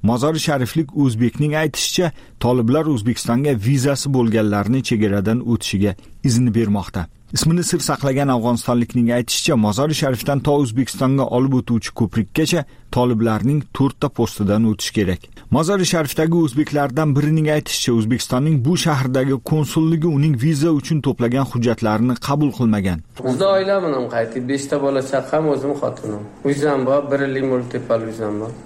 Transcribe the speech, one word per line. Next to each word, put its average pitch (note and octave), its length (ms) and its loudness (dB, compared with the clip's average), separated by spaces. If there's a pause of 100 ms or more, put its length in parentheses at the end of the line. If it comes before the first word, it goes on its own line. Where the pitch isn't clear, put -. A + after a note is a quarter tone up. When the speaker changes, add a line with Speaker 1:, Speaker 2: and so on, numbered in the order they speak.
Speaker 1:
Mozori D3+ 460 0
Shariflik C#3+ 500 -2
o'zbekning C3+ 560 0 (100)
aytishicha, D#3+ 480 -2 (280)
toliblar B2 500 2
O'zbekistonga B2 640 0 (160)
vizasi C#3 380 0 (100)
bo'lganlarni A2 640 2 (100)
chegaradan G#2+ 560 2
o'tishiga G#2 460 0 (320)
izn A#2+ 340 2
bermoqda. G2+ 480 0 (320)
Ismini E3+ 260 2
sir E3+ 160 -2
saqlagan C#3 560 0
afg'onistonlikning A#2+ 840 0
aytishicha, B2+ 380 0
Mozori B2 400 2
Sharifdan C#3 480 0
to D3 80 2 (100)
O'zbekistonga C3 640 0 (120)
olib C3+ 220 2
o'tuvchi A2+ 400 -2
ko'prikkacha C#3+ 680 0 (300)
toliblarning B2 680 2 (160)
to'rtta C3+ 400 0
postidan G#2 540 0
o'tish - 260 -4
kerak. F#2 240 0 (340)
Mozori F3 360 2
Sharifdagi E3 440 0 (100)
o'zbeklardan C#3+ 720 0
birining D3+ 400 2
aytishicha, C#3 440 -2
O'zbekistonning B2+ 560 0 (100)
bu F3 180 2
shahrdagi C3 560 0 (120)
konsulligi D#3 680 2
uning D3 260 2
viza D#3 360 2
uchun D3+ 280 -2
to'plagan B2 440 0
hujjatlarini A#2 640 0 (120)
qabul C#3+ 300 0
qilmagan. G2+ 420 0 (280)
Speaker 2:
Bizda F3 280 2
oila G3 300 2
bilan C3 200 -2 (100)
qaytib, A#2 360 -2
beshta C#3 240 -2 (100)
bola C#3 160 0 (100)
chaqam, D3+ 420 0
o'zim C3+ 280 -2
xotinim. A2 420 -6 (220)
Vizam C#3+ 420 0
bor, C#3 120 4 (120)
bir C#3 140 0
yillik C3+ 280 -2
multipal B2 560 -2
vizam G#2+ 320 -6
bor. A2+ 100 -8 (140)